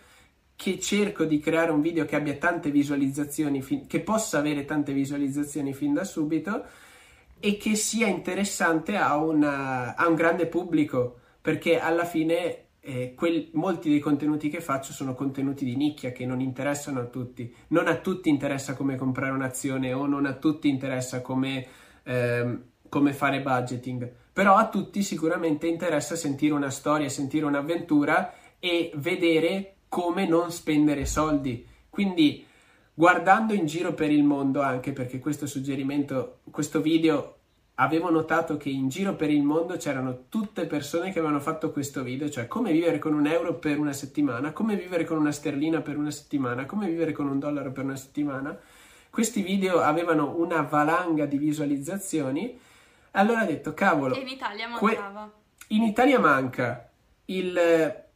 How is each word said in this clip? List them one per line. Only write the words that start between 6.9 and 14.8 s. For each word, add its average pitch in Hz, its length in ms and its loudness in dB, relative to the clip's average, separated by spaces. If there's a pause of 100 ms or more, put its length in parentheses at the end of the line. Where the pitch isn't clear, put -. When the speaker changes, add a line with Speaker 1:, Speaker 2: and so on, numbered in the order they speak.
Speaker 1:
e 202 160 0
che 220 200 0
sia 214 300 0
interessante 185 920 0
a 147 200 2
una, 139 800 0
a 170 100 2
un 165 80 4
grande 165 320 2
pubblico, 151 720 0 (220)
perché 160 400 2
alla 165 240 0
fine, 165 600 -2 (140)
eh, 127 360 -8
quel-, 165 360 0
molti 160 360 0
dei 147 120 6
contenuti 151 500 0
che 170 100 -6
faccio 135 320 -4